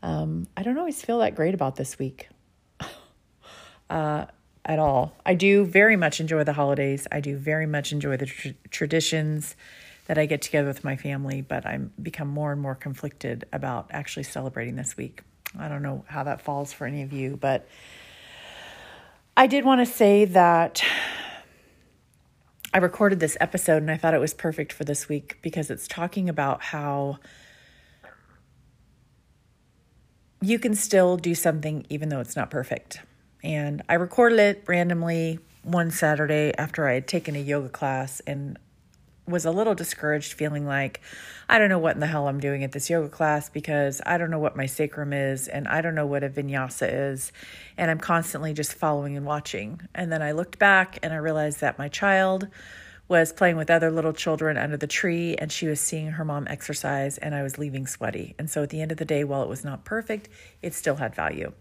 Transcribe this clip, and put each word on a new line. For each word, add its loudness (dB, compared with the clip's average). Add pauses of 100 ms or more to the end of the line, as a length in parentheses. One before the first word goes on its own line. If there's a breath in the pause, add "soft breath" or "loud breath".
um, -4
I -6
don't 0
always -4
feel 0
that 2
great 0
about -2
this -8
week, -8 (500)
<laughs> -20
uh, -2 (400)
at 2
all. 4 (100)
I 4
do 6
very 6
much 2
enjoy 2
the 0
holidays. 0
I -2
do -4
very -2
much -2
enjoy -2
the -2
tr-, -10 (200)
traditions -2 (520 loud breath)
that 2
I 4
get 0
together 0
with -8
my -4
family, -6
but -6
I'm -6 (120)
become -8
more -4
and -4
more -4
conflicted -8
about -6
actually -8
celebrating -8
this -8
week. -10 (360)
I -8
don't -6
know -6
how -6
that -4
falls -6
for -8
any -6
of -8
you, -4
but 0 (1700 loud breath)
I 10
did 2
want 8
to 4
say 8
that 6 (1900 loud breath)
I 8
recorded 4
this 0
episode 2
and -2
I -2
thought 2
it 4
was 0
perfect -4
for -8
this -4
week -6
because -4
it's -8
talking -4
about 0
how -4 (3250 loud breath)
you 2
can 2
still 4
do 0
something 0
even -4
though -2
it's -8
not -4
perfect. -8 (440)
And -4
I 4
recorded 6
it 4
randomly 0 (260)
one 2
Saturday 2
after -2
I 4
had -2
taken -4
a -4
yoga -2
class -4
and -8 (680)
was -2
a 0
little 2
discouraged, -4
feeling -4
like, -2 (480 loud breath)
"I 8
don't 6
know 4
what 2
in -4
the 0
hell 0
I'm -2
doing -2
at -6
this -6
yoga 0
class 0
because -2
I 0
don't -2
know -2
what 0
my -4
sacrum -4
is -2
and -8
I 0
don't -2
know 0
what -2
a -2
vinyasa -4
is, -8 (460 loud breath)
and 0
I'm 0
constantly -2
just -6
following -2
and -6
watching." -6 (140)
And -4
then -2
I -2
looked -4
back 6
and -2
I -4
realized -2
that 0
my -6
child 2 (580 loud breath)
was 6
playing 4
with 0
other 6
little 0
children 0
under -2
the -4
tree 0
and -6
she -2
was -2
seeing -4
her -4
mom -4
exercise -4
and -6
I -4
was -8
leaving -6
sweaty. -8
And -6
so -2
at -6
the -4
end -4
of -4
the -4
day, 0
while -2
it -6
was -8
not -8
perfect, -6 (340 loud breath)
it -8
still -2
had -4
value. -4